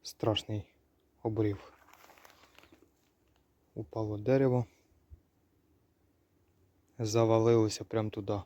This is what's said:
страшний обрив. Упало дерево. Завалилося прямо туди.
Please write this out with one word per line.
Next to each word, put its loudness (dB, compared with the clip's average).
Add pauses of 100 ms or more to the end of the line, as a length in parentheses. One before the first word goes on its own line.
страшний -4 (560)
обрив. -4 (2000)
Упало -8
дерево. 2 (2250)
Завалилося 2
прямо -4
туди. -6